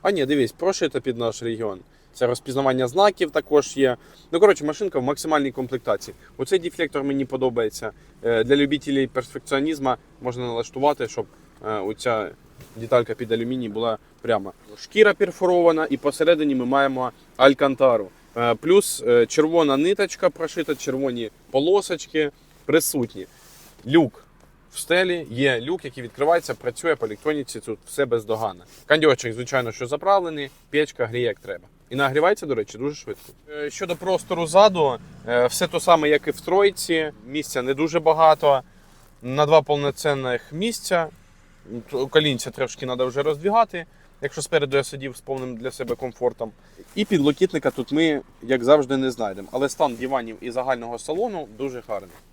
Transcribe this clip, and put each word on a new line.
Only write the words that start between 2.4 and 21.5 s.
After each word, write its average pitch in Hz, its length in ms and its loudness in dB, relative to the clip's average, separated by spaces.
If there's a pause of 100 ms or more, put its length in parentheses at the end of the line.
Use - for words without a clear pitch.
знаків 180 420 2
також 147 460 0
є. 131 200 2 (360)
Ну, 165 80 0
коротше, 190 240 6
машинка 151 340 -4
в 127 40 -2
максимальній 143 500 -2
комплектації. 120 640 -6 (220)
Оцей 135 220 -2
дефлектор 160 460 -6
мені 139 200 -4
подобається. 120 680 -4 (340)
Е, 113 200 2
для 131 120 4
любителів 139 540 0
перфекціонізму 139 840 -4 (280)
можна 123 240 -6
налаштувати, 123 600 -2
щоб, 110 180 -8 (400)
е, 107 60 -4
оця 107 580 -2 (460)
деталька 117 380 0
під 113 180 -4
алюміній 120 360 -4
була 110 300 -4 (240)
прямо. 101 300 -2 (260)
Шкіра 208 360 4
перфорована, 175 760 2
і 139 60 0
посередині 151 580 2
ми 127 100 -2
маємо 131 480 0 (240)
алькантару. 131 720 4 (280)
Е, 120 180 2
плюс, 175 520 2
е, 120 200 6
червона 156 500 2
ниточка 185 540 0
прошита, 160 440 -6
червоні 131 560 -6 (200)